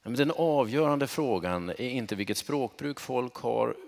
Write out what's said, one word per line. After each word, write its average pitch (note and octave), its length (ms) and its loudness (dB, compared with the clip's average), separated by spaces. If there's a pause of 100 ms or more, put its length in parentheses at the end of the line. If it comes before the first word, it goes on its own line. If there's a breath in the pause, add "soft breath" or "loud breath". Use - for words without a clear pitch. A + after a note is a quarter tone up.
Men A2+ 120 -6
den C#3 160 4
avgörande D3 760 2
frågan F2+ 600 0
är F2+ 120 -6
inte B2 340 -2
vilket G2+ 220 -2
språkbruk C#3+ 640 -4
folk B2 340 -2
har, A#2 420 0 (120)